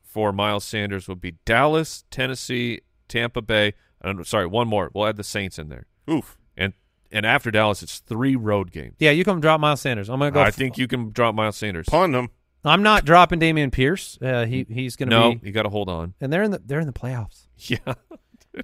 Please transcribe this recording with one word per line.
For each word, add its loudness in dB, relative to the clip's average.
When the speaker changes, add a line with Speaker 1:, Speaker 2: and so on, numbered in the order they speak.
Speaker 1:
for -2
Miles -2
Sanders -6
would -12
be -10
Dallas, 0
Tennessee, -6
Tampa -4
Bay, 2
and, -8
sorry, 0
one 0
more. -2
We'll 0
add -2
the -12
Saints -6
in -12
there. -18
Speaker 2:
Oof. -4
Speaker 1:
And, -2
and -2
after 2
Dallas, 2
it's -14
three -2
road 0
games. -12
Speaker 3:
Yeah, 6
you 4
can 2
drop 4
Miles 2
Sanders. -4
I'm -4
gonna 2
go 4
Speaker 1:
I 6
Speaker 3:
f- -4
Speaker 1:
think -4
you -2
can -4
drop 2
Miles 0
Sanders. -6
Speaker 2:
Pun 4
him. -2
Speaker 3:
I'm 4
not 4
dropping 8
Dameon 2
Pierce. -2
Uh, 0
he, -4
he's -8
gonna -2
Speaker 1:
No, 6
Speaker 3:
be -14
Speaker 1:
you -12
gotta 0
hold -4
on. -6
Speaker 3:
and -4
they're 0
in 0
the, -6
they're -4
in -6
the -10
playoffs. -10
Speaker 1:
<laughs> -20
Yeah. -6